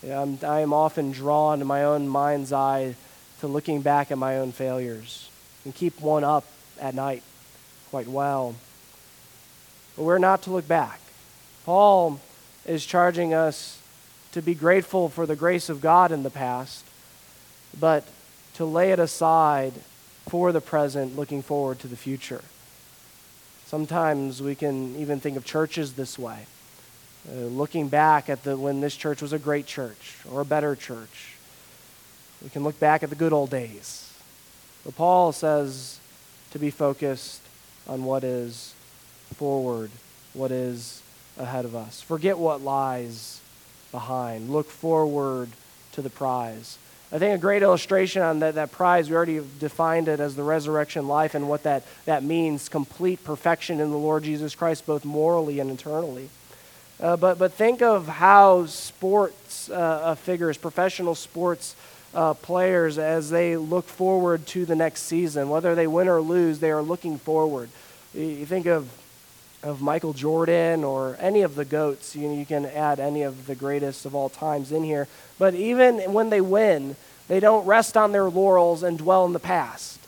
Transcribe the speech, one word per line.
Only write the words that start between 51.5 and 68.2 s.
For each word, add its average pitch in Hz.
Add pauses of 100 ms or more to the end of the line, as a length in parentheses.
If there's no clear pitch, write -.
that, 143 (220)
that 151
means, 156
complete 170
perfection 160
in 151
the 147
Lord 156
Jesus 151
Christ, 165
both 147
morally 151
and 135
eternally. 135 (680)
Uh, 170
but, 175
but 185
think 233
of 208
how 185
sports, -
uh, 214
uh, 165
figures, 170
professional 175
sports, 170 (380)
uh, 160
players, 175
as 156
they 170
look 165
forward 180
to 180
the 165
next 160
season. 151
Whether 165
they 170
win 175
or 170
lose, 165
they 160
are 151
looking 160
forward. 151 (440)
You, 151